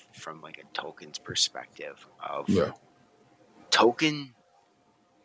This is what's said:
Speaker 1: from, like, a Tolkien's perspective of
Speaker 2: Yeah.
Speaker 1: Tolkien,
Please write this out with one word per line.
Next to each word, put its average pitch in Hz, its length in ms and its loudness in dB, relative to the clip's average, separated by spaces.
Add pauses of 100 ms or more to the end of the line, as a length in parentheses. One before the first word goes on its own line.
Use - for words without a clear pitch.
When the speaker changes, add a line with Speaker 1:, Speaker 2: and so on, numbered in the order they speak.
(120)
Speaker 1:
from, 80 300 -10
like, 78 200 -16
a - 160 -12
Tolkien's 76 420 -10
perspective - 840 -4 (160)
of 71 280 -4
Speaker 2:
Yeah. 95 220 4 (1000)
Speaker 1:
Tolkien, 139 640 4 (920)